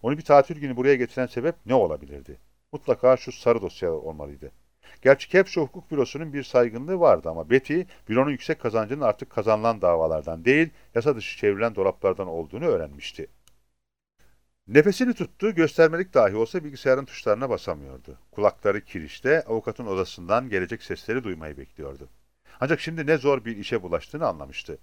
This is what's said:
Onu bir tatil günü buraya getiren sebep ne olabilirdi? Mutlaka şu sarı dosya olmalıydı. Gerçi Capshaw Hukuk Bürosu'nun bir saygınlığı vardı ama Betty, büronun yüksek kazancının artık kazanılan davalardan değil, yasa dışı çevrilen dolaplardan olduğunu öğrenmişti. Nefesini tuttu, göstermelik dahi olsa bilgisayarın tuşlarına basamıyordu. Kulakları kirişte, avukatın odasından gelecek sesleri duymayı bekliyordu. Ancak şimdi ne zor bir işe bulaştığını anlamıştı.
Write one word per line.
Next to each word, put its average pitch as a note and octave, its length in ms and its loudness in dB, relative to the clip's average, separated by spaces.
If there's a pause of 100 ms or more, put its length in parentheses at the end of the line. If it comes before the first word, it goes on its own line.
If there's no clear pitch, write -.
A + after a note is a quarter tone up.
Onu D3 160 -2
bir D#3+ 60 -12
tatil D3 360 6
günü C#3 160 -6
buraya C3 200 4
getiren B2 300 -2
sebep B2+ 300 -4 (100)
ne A2 80 0
olabilirdi? D2 640 -2 (320)
Mutlaka B2+ 460 2
şu - 140 -10
sarı A#2 300 2
dosya F2 300 -4
olmalıydı. D2 600 -10 (500)
Gerçi C3+ 280 4
Capshaw F#3 320 2
Hukuk D#3+ 300 -8
Bürosu'nun D3 420 -4
bir C#3 100 -6
saygınlığı B2 560 0
vardı F#2 300 4
ama E2 200 -8
Betty, C#3+ 320 2 (280)
büronun C3 220 0
yüksek - 300 -6
kazancının A2+ 400 -2
artık A2+ 280 -2
kazanılan A2 520 0
davalardan E2 640 0
değil, D3+ 240 4 (260)
yasa A#2+ 200 0
dışı - 220 -12
çevrilen G#2 380 0
dolaplardan F#2+ 520 0
olduğunu E2 380 -8
öğrenmişti. D#2+ 600 -4 (1400)
Nefesini F#3+ 460 4
tuttu, F#3+ 420 -4
göstermelik E3 580 2
dahi G#2 220 4
olsa A2+ 280 -4
bilgisayarın C3+ 420 -2
tuşlarına A#2 440 -4
basamıyordu. C#2+ 680 -10 (140)
Kulakları G2+ 500 0
kirişte, C3 640 -4
avukatın A2+ 420 -6
odasından F#2+ 640 -4
gelecek G2 340 -4
sesleri A2+ 400 -6
duymayı D#2+ 340 -10
bekliyordu. C#2 520 -16 (500)
Ancak C#3+ 200 -2
şimdi D#3+ 280 -8
ne D#3 100 2
zor C3 280 0
bir A2+ 120 -8
işe G2+ 260 -6
bulaştığını F2+ 440 -6
anlamıştı. D2 560 -10